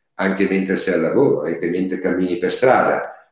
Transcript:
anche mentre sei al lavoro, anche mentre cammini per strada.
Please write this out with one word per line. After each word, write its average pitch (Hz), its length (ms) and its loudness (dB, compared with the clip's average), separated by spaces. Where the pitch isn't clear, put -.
anche 95 340 0
mentre 95 260 0
sei 87 200 0
al 82 60 0
lavoro, 85 420 2
anche 82 260 -4
mentre 90 300 -2
cammini 90 380 -2
per 92 140 -2
strada. - 800 0